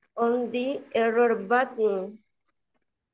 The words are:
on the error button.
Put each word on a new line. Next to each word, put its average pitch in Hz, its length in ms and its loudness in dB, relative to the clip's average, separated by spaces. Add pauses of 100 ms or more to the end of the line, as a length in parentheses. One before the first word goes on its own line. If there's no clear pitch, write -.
(160)
on 233 360 0
the 254 280 -2 (140)
error 233 420 2
button. 214 840 -2 (960)